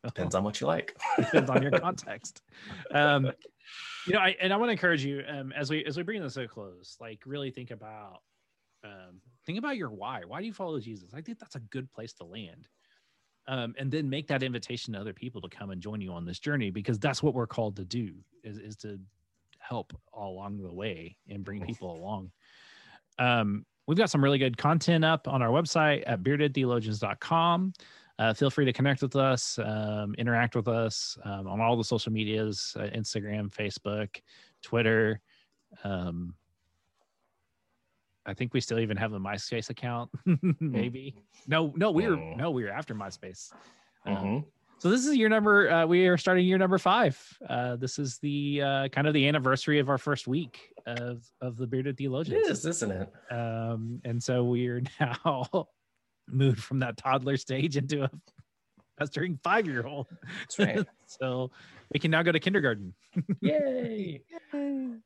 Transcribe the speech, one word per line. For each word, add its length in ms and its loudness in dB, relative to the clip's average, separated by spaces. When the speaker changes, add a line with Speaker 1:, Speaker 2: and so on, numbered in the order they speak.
Speaker 1:
Depends 300 -4
on 100 2
what 160 -4
you 60 -2
like. 300 -2
Speaker 2:
<laughs> 100 0
Depends 320 4
on 120 4
your 100 0
Speaker 1:
<laughs> 80 4
Speaker 2:
context. 640 -8
Um, 380 4
you 80 2
know, 60 4
I, 200 4
and 120 2
I 40 4
wanna 160 2
encourage 320 2
you, 240 -4
um, 240 -10
as 180 -4
we, 140 -2
as 120 -6
we 60 -6
bring 200 -6
this 120 -8
to 100 -6
a 40 -12
close, 520 -18
like, 260 -16
really 240 -8
think 200 -14
about, 500 -16
um, 380 -20
think 140 -8
about 180 -6
your 140 -8
why. 360 -8
Why 140 -10
do 60 -8
you 80 -10
follow 260 -6
Jesus? 340 -14
I 60 -14
think 180 -14
that's 180 -20
a 40 -12
good 320 -12
place 220 -16
to 100 -20
land. 420 -16
Um, 320 -6
and 120 -4
then 180 -2
make 200 -4
that 140 0
invitation 520 -6
to 60 -8
other 120 -8
people 300 -12
to 60 -12
come 220 -12
and 120 -8
join 180 -8
you 120 -8
on 120 -8
this 140 -8
journey, 320 0
because 280 -2
that's 240 -2
what 120 2
we're 120 -2
called 300 -4
to 80 -8
do, 300 -6
is, 160 -14
is 180 -16
to 220 -14
help 340 -8
along 480 -10
the 100 -12
way 440 -8
and 160 -10
bring 160 -8
Speaker 1:
Mm-hmm. 60 -8
Speaker 2:
people 280 -10
along. 360 -8
Um, 480 2
we've 120 2
got 100 6
some 160 4
really 140 6
good 180 2
content 480 4
up 240 2
on 140 2
our 60 2
website 580 2
at 160 0
bearded 320 2
theologians 460 0
dot 200 -4
com. 540 2
Uh, 160 4
feel 160 4
free 160 2
to 60 4
connect 300 2
with 140 -2
us, 480 2
um, 540 -2
interact 360 2
with 140 0
us, 560 -2
um, 240 -6
on 120 -4
all 160 4
the 80 0
social 280 -2
medias, 680 -2
uh, 40 -4
Instagram, 560 -4
Facebook, 720 -6
Twitter. 580 2
Um, 500 -4
I 80 -6
think 180 -4
we 80 2
still 180 -2
even 200 0
have 160 -2
a 40 -6
MySpace 520 -6
account, 400 -6
<laughs> 240 0
maybe. 560 -4
No, 300 2
no, 140 4
we 160 4
were, 100 2
Speaker 1:
Mm. 200 -8
Speaker 2:
no, 140 -2
we 140 -2
were 60 -4
after 240 -8
MySpace. 580 -12
Um, 120 -2
Speaker 1:
Mm-hmm. 220 0
Speaker 2:
so 120 2
this 160 4
is 100 4
year 140 6
number, 400 8
uh, 160 6
we 200 6
are 120 6
starting 280 6
year 120 6
number 200 6
five. 400 4
Uh, 280 -2
this 220 -6
is 200 -4
the, 440 -2
uh, 260 0
kind 180 2
of 80 4
the 120 8
anniversary 520 4
of 100 4
our 100 4
first 300 -2
week 460 -4
of, 380 -6
of 160 -6
the 100 -4
Bearded 300 -2
Theologians. 500 0
Speaker 1:
It 40 2
is, 160 -2
isn't 240 -2
it? 200 -4
Speaker 2:
Um, 720 -4
and 180 -2
so 220 2
we 240 2
are 220 -2
<laughs> 100 -8
now 640 -2
moved 300 4
from 160 -4
that 180 -4
toddler 400 0
stage 400 -2
into 280 0
a 60 0
pestering 440 -2
five-year-old. 640 0
Speaker 1:
That's 180 -12
right. 340 2
Speaker 2:
<laughs> 40 -20
So 440 -4
we 60 2
can 140 2
now 100 6
go 80 6
to 80 6
kindergarten. 560 2
<laughs> 240 -2
Speaker 1:
Yay. 840 0
Speaker 2:
Yay. 360 -4